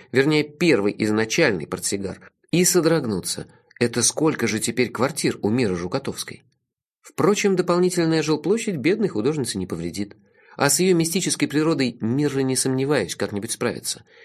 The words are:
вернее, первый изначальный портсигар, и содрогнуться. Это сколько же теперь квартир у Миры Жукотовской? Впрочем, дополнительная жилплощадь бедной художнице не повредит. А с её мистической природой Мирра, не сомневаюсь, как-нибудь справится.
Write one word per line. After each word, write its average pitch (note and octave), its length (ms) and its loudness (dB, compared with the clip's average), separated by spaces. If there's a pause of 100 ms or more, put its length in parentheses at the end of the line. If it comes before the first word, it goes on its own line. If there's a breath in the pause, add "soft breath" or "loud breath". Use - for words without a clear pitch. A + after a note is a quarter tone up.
(100)
вернее, D3 320 4
первый C#3 560 2
изначальный A2 720 2
портсигар, F#2 520 -6 (300)
и F3 140 4
содрогнуться. D3 840 0 (320 soft breath)
Это A#2+ 240 0
сколько C3+ 460 0
же G#2+ 100 -2
теперь A#2 320 -2
квартир - 520 -2
у G2+ 60 0
Миры G#2+ 280 0
Жукотовской? - 640 -8 (580)
Впрочем, G3 540 0
дополнительная F3 680 2
жилплощадь E3 580 -2
бедной F#3 320 0
художнице A#2+ 480 -2
не F#2 100 -4
повредит. F2 480 -6 (400 soft breath)
А C3+ 120 2
с C#3+ 120 2
её F#3 160 4
мистической E3 500 0
природой C#3 540 0
Мирра, C3+ 400 0
не C3 160 0
сомневаюсь, C3 580 0
как-нибудь G2+ 380 -6
справится. - 500 -6 (220 loud breath)